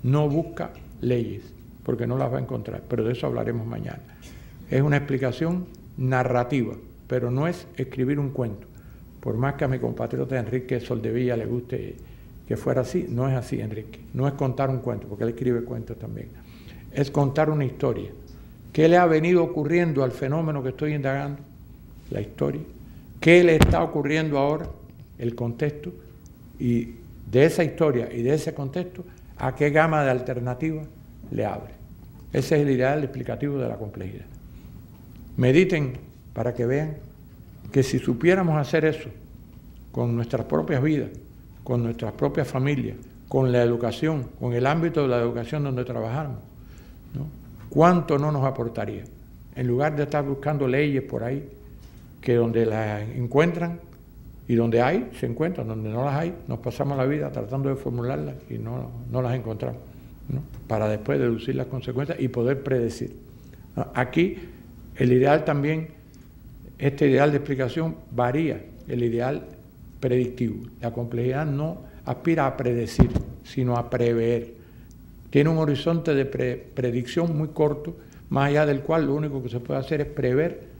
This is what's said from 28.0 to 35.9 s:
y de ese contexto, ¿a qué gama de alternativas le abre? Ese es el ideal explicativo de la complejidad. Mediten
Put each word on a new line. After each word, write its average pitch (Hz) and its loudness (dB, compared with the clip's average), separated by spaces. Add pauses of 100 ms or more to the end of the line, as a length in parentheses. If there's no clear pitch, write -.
y 117 -4
de 135 2
ese 156 -2
contexto, 175 -6 (340)
¿a 131 -2
qué 147 2
gama 156 4
de 131 4
alternativas 131 -2 (440)
le - -2
abre? 101 -6 (540)
Ese 147 2
es 147 6
el 143 2
ideal 135 2
explicativo 127 -4
de 120 -2
la 110 -6
complejidad. 98 -10 (1120)
Mediten 147 4 (380)